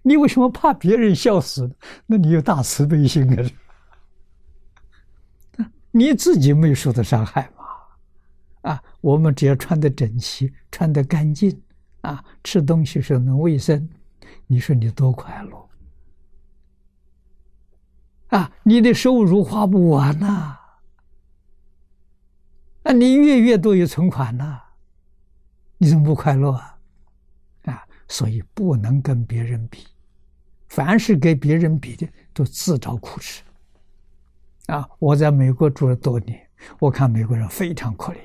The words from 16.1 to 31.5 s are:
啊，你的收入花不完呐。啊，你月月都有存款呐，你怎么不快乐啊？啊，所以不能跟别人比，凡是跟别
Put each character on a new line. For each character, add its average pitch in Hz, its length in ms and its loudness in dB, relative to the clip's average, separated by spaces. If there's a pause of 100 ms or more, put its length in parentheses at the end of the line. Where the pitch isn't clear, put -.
啊， 185 220 -2 (120)
你 226 180 6
的 240 120 6
收 254 300 2
入 185 200 4
花 208 240 -2
不 180 220 4
完 143 300 2
呐。 175 380 -4 (2250)
啊， 254 100 0
你 254 220 4
月 285 240 6
月 226 180 4
都 196 180 2
有 175 100 4
存 160 240 0
款 120 280 -4
呐， 139 240 -8 (1160)
你 160 120 4
怎 160 80 4
么 147 60 4
不 151 120 2
快 143 200 -2
乐 139 160 0
啊？ - 280 -10 (840)
啊， - 220 -12 (200)
所 110 220 -6
以 110 120 -6 (120)
不 180 220 -2
能 120 260 -2
跟 123 240 -4
别 117 160 -8
人 117 260 -8
比， - 200 -20 (800)
凡 180 320 -2
是 220 180 0
跟 151 220 0
别 147 160 0